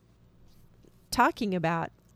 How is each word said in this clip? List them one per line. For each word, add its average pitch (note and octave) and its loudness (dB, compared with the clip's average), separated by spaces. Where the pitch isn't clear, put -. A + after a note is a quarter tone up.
Talking A#3+ 0
about E3 -2